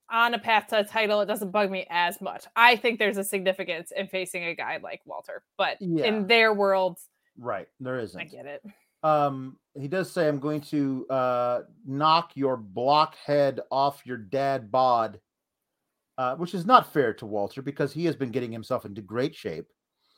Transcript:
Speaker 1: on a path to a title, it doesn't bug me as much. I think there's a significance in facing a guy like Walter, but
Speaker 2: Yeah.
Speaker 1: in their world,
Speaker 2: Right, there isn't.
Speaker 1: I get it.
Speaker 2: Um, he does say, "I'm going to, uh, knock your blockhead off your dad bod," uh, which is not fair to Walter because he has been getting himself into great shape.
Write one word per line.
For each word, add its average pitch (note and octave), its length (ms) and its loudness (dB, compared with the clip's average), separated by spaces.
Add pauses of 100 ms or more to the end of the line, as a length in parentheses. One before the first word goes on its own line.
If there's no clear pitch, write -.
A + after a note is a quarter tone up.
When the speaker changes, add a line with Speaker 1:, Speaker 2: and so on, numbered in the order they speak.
Speaker 1:
on A#3 240 2
a A#3 60 -2
path G#3+ 280 2
to A3 120 0
a G3+ 40 2
title, G#3 380 2
it G3+ 40 2
doesn't G3+ 260 -4
bug G3+ 180 2
me F#3+ 200 -6
as F3 300 0
much. - 260 -10 (100)
I A#3 200 8
think A#3 220 0
there's G3+ 200 2
a G3 60 -2
significance F#3 680 -4
in F#3+ 160 -6
facing F#3 380 -6
a E3+ 100 -4
guy D3 220 -6
like - 280 -12
Walter, - 380 -14 (140)
but F3 220 0
Speaker 2:
Yeah. E3+ 260 0
Speaker 1:
in G#3+ 220 0
their A3+ 260 6
world, F#3+ 460 2 (380)
Speaker 2:
Right, A2+ 300 -6 (120)
there B2+ 200 -6
isn't. G#2+ 200 -8
Speaker 1:
I E3+ 60 -10
get B2+ 200 -18
it. C#3+ 180 -14 (400)
Speaker 2:
Um, C#3+ 540 0 (160)
he C#3 140 -10
does F3 240 -4
say, E3+ 160 2
"I'm D3 120 0
going D3+ 220 -2
to, C3+ 480 -4
uh, B2 540 0 (240)
knock D#3 500 2
your C3+ 180 0
blockhead C3+ 1040 0 (100)
off C#3 340 0
your B2 120 -8
dad C3 520 -2
bod," A#2 500 2 (1000)
uh, B2+ 160 0
which F3 180 -6
is F3+ 140 -4
not B3 260 6
fair B2+ 220 2
to - 100 -14
Walter G#2 380 -6
because C#3+ 300 -4
he E3 120 -4
has D#3+ 100 0
been B2 140 -4
getting A#2+ 220 -4
himself A2+ 340 -6
into G#2 160 -12
great A#2 320 -4
shape. F2+ 380 -10 (460)